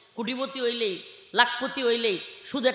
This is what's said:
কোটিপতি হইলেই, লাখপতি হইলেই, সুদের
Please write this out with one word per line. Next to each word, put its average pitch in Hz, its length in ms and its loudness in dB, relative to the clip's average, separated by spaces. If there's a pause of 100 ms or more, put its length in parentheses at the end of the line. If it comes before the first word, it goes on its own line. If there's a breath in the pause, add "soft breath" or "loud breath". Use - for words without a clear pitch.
(160)
কোটিপতি 254 440 -2
হইলেই, 233 420 0 (320)
লাখপতি 247 500 2
হইলেই, 233 600 0
সুদের 254 280 0